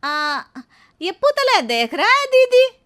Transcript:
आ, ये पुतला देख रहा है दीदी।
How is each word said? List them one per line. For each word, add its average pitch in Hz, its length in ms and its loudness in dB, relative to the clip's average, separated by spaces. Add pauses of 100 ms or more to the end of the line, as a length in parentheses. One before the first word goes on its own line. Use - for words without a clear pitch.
आ, 294 380 -6 (600)
ये 330 100 -8
पुतला 523 500 0
देख 233 320 -2
रहा 349 200 0
है 554 120 0
दीदी। 508 600 2